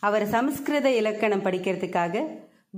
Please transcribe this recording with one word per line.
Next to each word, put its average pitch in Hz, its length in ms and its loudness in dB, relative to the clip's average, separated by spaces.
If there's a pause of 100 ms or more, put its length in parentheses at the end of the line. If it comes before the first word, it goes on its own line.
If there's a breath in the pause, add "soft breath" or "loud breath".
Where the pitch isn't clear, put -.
அவர் 208 260 2
சமஸ்கிருத 277 640 0
இலக்கணம் 214 520 2
படிக்கிறதுக்காக 185 960 -2 (400 loud breath)